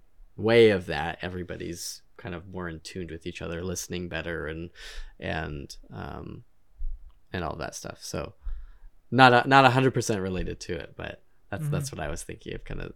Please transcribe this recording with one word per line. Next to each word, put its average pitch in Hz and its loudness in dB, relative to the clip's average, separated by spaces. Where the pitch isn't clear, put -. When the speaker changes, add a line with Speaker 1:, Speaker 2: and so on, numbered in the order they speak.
Speaker 1:
way 113 10
of 92 2
that, 80 -2
everybody's 87 -8
kind 92 -10
of 87 -10
more 90 -8
in 80 -10
tune 90 -10
with 82 -12
each 87 -8
other, 85 -6
listening 90 -6
better, 80 -6
and, 82 -8
and, 80 -6
um, 85 -12
and 92 -4
all 76 -4
that 69 -8
stuff. - -12
So 82 -8
not 127 10
a, 123 6
not 135 10
a 127 8
hundred 131 4
percent 113 -2
related 90 -4
to - -8
it, - -8
but - -10
that's, 156 -6
Speaker 2:
Mm-hmm. 147 -2
Speaker 1:
that's 113 -2
what - -8
I - -4
was - -6
thinking - -12
of, - -12
kinda, - -8